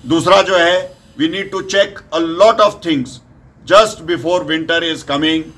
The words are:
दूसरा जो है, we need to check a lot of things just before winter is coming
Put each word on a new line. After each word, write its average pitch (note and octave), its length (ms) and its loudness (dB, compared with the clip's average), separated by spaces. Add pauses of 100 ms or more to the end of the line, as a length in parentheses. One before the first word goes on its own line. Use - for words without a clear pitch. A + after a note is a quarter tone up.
दूसरा E3 380 2
जो F#3 160 0
है, F3+ 340 2 (280)
we D3+ 100 0
need F#3+ 220 -8
to F#3+ 180 -8
check G3+ 420 -2
a D#3+ 80 -2
lot F#3 420 2
of G#3 200 0
things D3 380 -4 (480)
just G3+ 400 2
before E3 380 -2
winter D#3+ 380 -2
is D#3+ 220 -6
coming D#3 380 -2 (140)